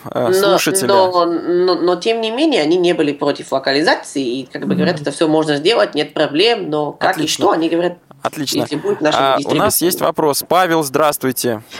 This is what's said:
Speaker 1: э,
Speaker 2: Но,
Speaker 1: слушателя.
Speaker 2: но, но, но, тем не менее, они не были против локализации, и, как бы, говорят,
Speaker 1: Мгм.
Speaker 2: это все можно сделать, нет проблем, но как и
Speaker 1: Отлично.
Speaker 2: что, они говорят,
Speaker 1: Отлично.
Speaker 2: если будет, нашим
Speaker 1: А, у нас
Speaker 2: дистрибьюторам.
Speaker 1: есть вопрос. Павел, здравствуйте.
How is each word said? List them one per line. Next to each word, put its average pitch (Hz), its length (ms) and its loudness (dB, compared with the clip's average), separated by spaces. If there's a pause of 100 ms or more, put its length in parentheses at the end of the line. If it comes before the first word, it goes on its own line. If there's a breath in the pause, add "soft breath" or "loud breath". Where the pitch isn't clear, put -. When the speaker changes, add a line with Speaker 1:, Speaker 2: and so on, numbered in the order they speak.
(120)
Speaker 1:
э, 123 180 0
Speaker 2:
Но, 185 40 2
Speaker 1:
слушателя. 185 540 2
Speaker 2:
но, 185 380 4
но, 175 500 0
но, 175 200 0
тем 226 260 -2
не 220 100 -4
менее, 254 320 2
они 156 120 2
не 175 180 2
были 156 200 0
против 143 380 -4
локализации, 139 880 -2
и, 131 120 -10
как - 140 -10
бы, 196 80 0
говорят, 165 220 0
Speaker 1:
Мгм. 147 80 -8
Speaker 2:
это 147 80 -4
все 160 160 0
можно 156 300 2
сделать, 156 360 0
нет 151 220 -4
проблем, 160 560 0
но 151 200 -2
как - 200 -2
и - 0 -
Speaker 1:
Отлично. 151 340 -4
Speaker 2:
что, 196 60 4
они 165 180 0
говорят, 175 300 -2 (240)
Speaker 1:
Отлично. - 380 -4
Speaker 2:
если 131 160 -4
будет, 196 240 -4
нашим 151 200 2
Speaker 1:
А, - 40 4
у 135 40 4
нас 131 80 4
Speaker 2:
дистрибьюторам. 151 340 0 (100)
Speaker 1:
есть 180 200 0
вопрос. 156 480 0
Павел, 165 340 2
здравствуйте. 135 800 0 (180 loud breath)